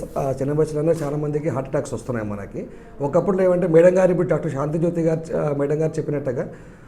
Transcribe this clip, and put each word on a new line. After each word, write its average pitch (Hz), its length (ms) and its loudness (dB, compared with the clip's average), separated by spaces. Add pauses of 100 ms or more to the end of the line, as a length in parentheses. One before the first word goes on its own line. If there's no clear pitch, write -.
(180)
ఆ, 135 240 0
చిన్న 139 120 -2
వయసులోనే 151 380 0
చాలామందికి 151 580 -2
హార్ట్ 131 200 -4
అటాక్స్ 139 240 -4
వస్తున్నాయి 113 340 -6
మనకి. 101 400 -10 (340)
ఒకప్పుడు 175 400 2
ఏమంటే 180 260 4
మేడం 170 300 8
గారు, 185 140 4
ఇప్పుడు 170 160 0
డాక్టర్ 156 240 -2
శాంతి 147 260 -2
జ్యోతి 170 240 0
గారు, 160 360 0
ఆ, 151 160 0
మేడం 143 280 0
గారు 160 100 0
చెప్పినట్టుగా, 143 580 -4 (380)